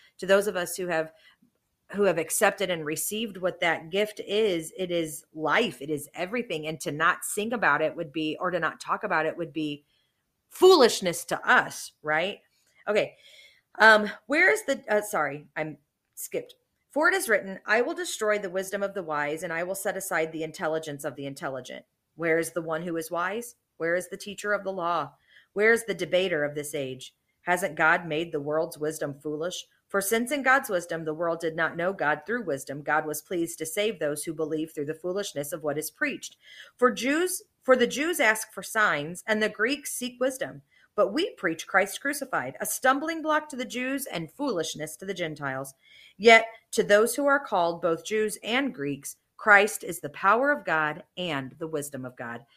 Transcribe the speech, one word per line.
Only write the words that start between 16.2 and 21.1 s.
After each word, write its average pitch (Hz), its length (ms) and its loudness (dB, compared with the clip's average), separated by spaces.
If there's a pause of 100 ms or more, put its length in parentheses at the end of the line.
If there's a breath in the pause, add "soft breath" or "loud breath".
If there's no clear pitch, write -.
For 320 180 2
it 381 60 4
is 370 120 -2
written, 190 380 0
"I 214 160 4
will 320 140 -2
destroy 214 420 0
the 196 120 -4
wisdom 190 340 -4
of 196 100 -4
the 196 80 -4
wise, 151 400 -2
and 175 100 -6
I 165 120 -2
will 180 100 -4
set 190 240 -4
aside 165 340 -2
the 160 120 -6
intelligence 156 600 -4
of 143 120 -8